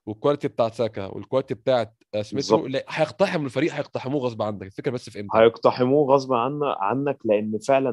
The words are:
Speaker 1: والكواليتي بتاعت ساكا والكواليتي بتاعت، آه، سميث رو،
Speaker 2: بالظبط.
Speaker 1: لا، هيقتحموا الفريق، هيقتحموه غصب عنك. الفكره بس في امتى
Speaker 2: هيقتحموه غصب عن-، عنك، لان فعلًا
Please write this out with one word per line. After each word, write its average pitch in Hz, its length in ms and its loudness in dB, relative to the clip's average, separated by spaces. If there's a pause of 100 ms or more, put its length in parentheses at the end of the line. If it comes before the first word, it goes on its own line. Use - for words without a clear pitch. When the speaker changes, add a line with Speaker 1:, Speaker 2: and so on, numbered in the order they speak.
Speaker 1:
والكواليتي 139 420 -2
بتاعت 113 260 -2
ساكا 110 320 -4
والكواليتي 104 480 -4
بتاعت، 120 400 -2 (200)
آه، 107 80 -2
سميث 135 300 -6
رو، 110 40 8
Speaker 2:
بالظبط. 131 180 -2
Speaker 1:
لا، 135 140 -4
هيقتحموا 165 560 -2
الفريق، 135 280 -2
هيقتحموه 135 480 -6
غصب 113 220 -4
عنك. 104 200 -6
الفكره 101 280 -8
بس 120 200 -8
في 101 100 -12
امتى 104 180 0
Speaker 2:
هيقتحموه 127 760 4
غصب 131 180 2
عن-، 131 300 -2
عنك، 135 600 -2
لان 107 340 0
فعلًا 135 340 2